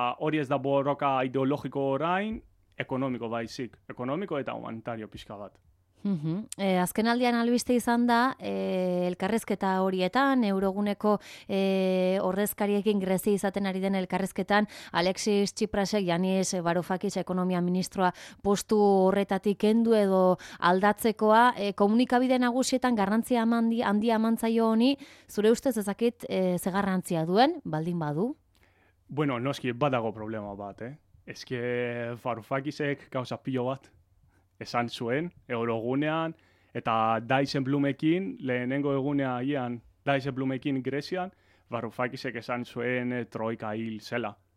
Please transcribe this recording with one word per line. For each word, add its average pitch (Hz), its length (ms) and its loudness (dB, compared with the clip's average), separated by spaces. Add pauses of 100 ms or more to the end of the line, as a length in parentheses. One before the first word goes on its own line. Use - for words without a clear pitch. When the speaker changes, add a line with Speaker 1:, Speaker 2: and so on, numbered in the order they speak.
(160)
Speaker 1:
hori 151 260 0
ez 127 60 -4
da 139 100 2
borroka 139 640 2
ideologiko 135 640 0
orain, 185 500 -2 (380)
ekonomiko 127 540 -4
baizik, 117 540 -8
ekonomiko 143 520 -6
eta 120 160 -6
humanitario 113 540 -10
pixka 107 300 -14
bat. 101 160 -14 (500)
Speaker 2:
Mhm. 160 300 -2 (240)
Eh, 190 200 2
azken 220 300 0
aldian 240 260 2
albiste 240 400 2
izan 240 320 2
da, 240 320 2
eh, 185 720 -2
elkarrizketa 196 600 -2 (120)
horietan, 220 640 2
euroguneko, 202 720 2 (300)
eh, 190 760 2
ordezkariekin 202 760 0
Grezia 185 340 2
izaten 196 320 -2
ari 190 140 -2
den 196 160 0
elkarrizketan, 190 720 0 (240)
Alexis 190 640 0
Tsiprasek 202 520 -2
Yanis 185 460 0 (100)
Varoufakis 180 540 -2
ekonomia 180 440 0
ministroa 180 520 0 (300)
postu 202 360 2
horretatik 196 800 4
kendu 226 360 4
edo 190 420 4 (240)
aldatzekoa, 214 960 4
eh, 202 160 -2
komunikabide 247 640 4
nagusietan 247 560 2
garrantzia 226 480 2
eman 233 280 2
di-, 233 120 0
handia 208 380 2
eman 226 160 2
zaio 226 320 2
honi, 240 280 4 (320)
zure 214 220 4
ustez 240 280 2
ez 196 80 -2
dakit, 233 420 -2
eh, 185 300 0
ze 190 120 -4
garrantzia 185 560 0
duen, 262 380 4
baldin 160 340 -4
badu? 160 380 -2 (720)
Speaker 1:
Bueno, 135 320 -2
noski, 131 320 -2
badago 120 420 0
problema 107 400 -8
bat, 101 280 -12
eh? 127 120 -12 (320)
Eske 120 960 -6
Varoufakisek 139 880 -4
gauza 123 320 -6
pilo 127 220 -2
bat 131 260 -6 (680)
esan 120 300 -2
zuen, 127 380 -4 (220)
eurogunean, 131 840 -2 (400)
eta 113 480 2
Dijsselbloemekin, 139 1200 0
lehenengo 131 540 -2
egunea 135 480 -2
ian 131 320 -4 (320)
Dijsselbloemekin 135 760 -2
Grezian, 147 480 -4 (400)
Varoufakisek 117 640 -6
esan 120 280 -6
zuen, 123 480 -4
eh, 123 140 -4
troika 110 480 -6
hil 113 260 -8
zela. 113 300 -6 (260)